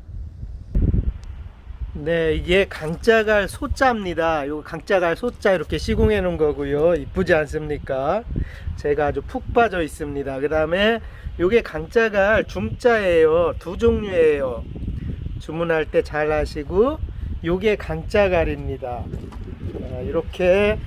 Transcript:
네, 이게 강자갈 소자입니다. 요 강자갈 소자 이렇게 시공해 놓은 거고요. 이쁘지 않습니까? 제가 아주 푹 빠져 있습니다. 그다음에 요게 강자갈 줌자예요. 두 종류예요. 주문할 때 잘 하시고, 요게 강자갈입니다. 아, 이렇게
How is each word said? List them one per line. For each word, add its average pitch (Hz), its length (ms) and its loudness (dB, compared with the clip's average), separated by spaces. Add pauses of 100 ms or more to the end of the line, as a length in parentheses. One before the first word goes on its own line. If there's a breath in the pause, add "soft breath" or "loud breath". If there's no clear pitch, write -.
(1900)
네, 160 420 0
이게 175 340 2
강자갈 208 800 2
소자입니다. 180 1000 0
요 151 140 -4
강자갈 170 560 0
소자 - 340 0
이렇게 170 260 0
시공해 214 440 2
놓은 175 160 0
거고요. 147 580 2
이쁘지 165 380 0
않습니까? 151 920 -2 (540 loud breath)
제가 147 300 0
아주 139 160 -2
푹 - 300 -8
빠져 202 280 2
있습니다. 139 580 -6
그다음에 160 600 2 (380 loud breath)
요게 208 240 4
강자갈 202 840 2
줌자예요. 175 1120 2
두 185 180 -8
종류예요. 165 840 2 (760 loud breath)
주문할 160 520 0
때 165 100 4
잘 151 300 -2
하시고, 160 680 0 (440 loud breath)
요게 190 340 2
강자갈입니다. 156 1120 0
아, - 1120 -8
이렇게 180 840 2